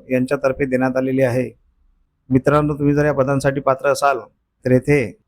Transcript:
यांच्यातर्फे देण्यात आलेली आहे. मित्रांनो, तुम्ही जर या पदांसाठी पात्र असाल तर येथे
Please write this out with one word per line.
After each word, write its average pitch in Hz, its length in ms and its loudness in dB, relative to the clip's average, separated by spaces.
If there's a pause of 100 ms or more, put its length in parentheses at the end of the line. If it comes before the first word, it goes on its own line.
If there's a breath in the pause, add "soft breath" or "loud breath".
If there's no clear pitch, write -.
(120)
यांच्यातर्फे 131 540 -2
देण्यात 127 320 -2
आलेली 131 260 0
आहे. 123 260 0 (800)
मित्रांनो, 147 440 2
तुम्ही 143 220 0
जर 147 100 2
या 147 80 0
पदांसाठी 139 480 0
पात्र 135 300 0
असाल 135 280 0 (460)
तर 127 60 0
येथे 135 300 2 (260)